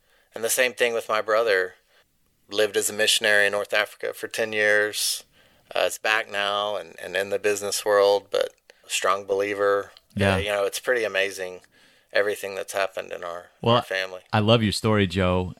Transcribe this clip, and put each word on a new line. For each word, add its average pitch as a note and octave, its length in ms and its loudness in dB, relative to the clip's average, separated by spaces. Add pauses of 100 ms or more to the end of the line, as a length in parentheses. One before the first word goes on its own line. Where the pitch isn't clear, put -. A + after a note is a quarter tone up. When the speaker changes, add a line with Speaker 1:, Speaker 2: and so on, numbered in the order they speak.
(360)
Speaker 1:
And A2 80 -6
the A2+ 60 -2
same B2 240 2
thing A#2+ 200 0
with A2+ 160 -4
my G#2+ 120 0
brother. G#2 540 0 (760)
Lived G2+ 260 0
as G#2 120 0
a G#2 40 -4
missionary G#2 520 2
in G2 60 2
North G2+ 240 -2
Africa G#2+ 360 -4
for - 160 -10
ten A2 260 -4
years. G#2+ 680 0 (520)
Uh, F2+ 60 2
is F#2 180 0
back G#2+ 320 0
now G2+ 460 -2
and, E2 220 -12
and F2+ 160 -8
in G2+ 140 -2
the G2 80 0
business G2+ 480 -2
world, G2+ 460 4
but - 180 0 (380)
a - 20 -20
strong G2 360 -2
believer. G2+ 680 0 (240)
Speaker 2:
Yeah. G2 180 2
Speaker 1:
Uh, F#2+ 40 2
you G2 100 -2
know, G2+ 180 0
it's - 140 -4
pretty B2 240 0
amazing F#2+ 560 -2 (520)
everything G2+ 440 -2
that's - 180 -8
happened F#2+ 380 -4
in F2 120 -10
our, F2 260 -10 (120)
Speaker 2:
Well, A#2 140 4
Speaker 1:
our B2 80 2
family. F#2+ 380 -6 (120)
Speaker 2:
I A2 60 2
love A2+ 240 4
your G#2 80 2
story, G#2+ 340 2
Joe. F#2 540 0